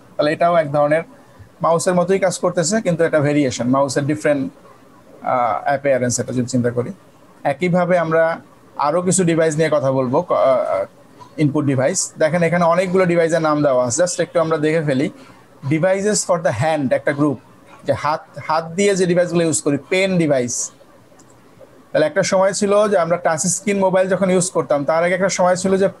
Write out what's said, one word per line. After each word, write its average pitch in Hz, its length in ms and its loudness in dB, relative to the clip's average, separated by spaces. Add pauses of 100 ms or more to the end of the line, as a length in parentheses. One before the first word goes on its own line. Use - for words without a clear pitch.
(180)
তাহলে 151 160 0
এটাও 170 220 0
এক 151 160 0
ধরনের 147 320 2 (580)
মাউসের 170 320 2
মতোই 180 260 2
কাজ 190 200 -2
করতেছে, 180 420 -2
কিন্তু 170 220 0
এটা 156 160 2
variation, 139 480 0
মাউসের 139 400 0
different, 147 460 -2 (680)
আহ, 120 420 -2
appearance, 135 560 0
এটা 120 140 -6
যদি 123 140 -2
চিন্তা 120 240 0
করি। 120 200 -4 (520)
একইভাবে 175 540 0
আমরা 160 420 0 (380)
আরো 151 240 0
কিছু 185 220 0
device 160 340 2
নিয়ে 156 140 2
কথা 135 200 0
বলবো, 131 300 0
ক-, 165 120 -4
আহ, 104 520 2 (520)
input 147 280 0
device। 139 540 0
দেখেন 156 240 0
এখানে 170 220 0
অনেকগুলো 185 400 2
ডিভাইসের 170 360 2
নাম 151 220 0
দেওয়া 127 220 2
আছে, 123 180 0
just 175 180 -4
একটু 170 180 -2
আমরা 160 180 0
দেখে 156 240 0
ফেলি। 147 280 -2 (600)
Devices 190 580 0
for 175 100 0
the 170 140 -2
hand 143 420 0
একটা 139 200 -2
group, 143 260 0 (460)
যে 139 80 0
হাত, 151 320 -4 (220)
হাত 160 180 -2
দিয়ে 196 300 0
যে 180 100 0
ডিভাইসগুলো 170 380 0
ইউজ 160 180 0
করি, 143 160 0 (120)
pen 185 280 0
device। 139 540 -2 (1200)
তাহলে 151 140 0
একটা 151 180 -2
সময় 196 300 0
ছিল 208 340 2
যে 202 100 0
আমরা 170 200 0
touch 165 240 -2
screen 196 380 -2
mobile 190 300 2
যখন 185 200 0
ইউজ 180 220 0
করতাম, 143 340 -2
তার 160 180 2
আগে 175 100 0
একটা 185 160 0
সময় 180 260 2
ছিল 190 220 0
যে 190 120 2 (100)